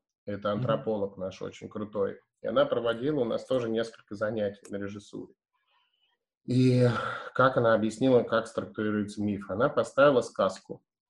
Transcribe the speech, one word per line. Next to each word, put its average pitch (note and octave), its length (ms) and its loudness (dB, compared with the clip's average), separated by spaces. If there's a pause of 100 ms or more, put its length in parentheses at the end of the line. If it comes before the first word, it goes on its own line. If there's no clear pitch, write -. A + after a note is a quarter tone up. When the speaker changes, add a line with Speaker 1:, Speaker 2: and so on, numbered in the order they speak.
(260)
Speaker 1:
это G#2 280 -6
Speaker 2:
Мгм. G#2 40 -2
Speaker 1:
антрополог G#2 600 -2
наш F#2 240 -10
очень - 280 -12
крутой, G#2 500 -4 (220)
и G#2+ 60 -6
она B2+ 180 2
проводила B2 560 -2
у A#2 40 0
нас A2 200 -4
тоже A#2+ 240 0
несколько A2+ 460 -6
занятий G#2+ 540 -4
на G2+ 80 -8
режиссуре. G2+ 560 -10 (1120)
И B2 440 4 (440)
как C3 220 4
она A#2 180 4
объяснила, A2+ 500 4
как A2+ 240 0
структурируется G#2 760 -4
миф? G#2 260 -4
Она A2 200 0
поставила C3 520 4
сказку. - 600 -4 (260)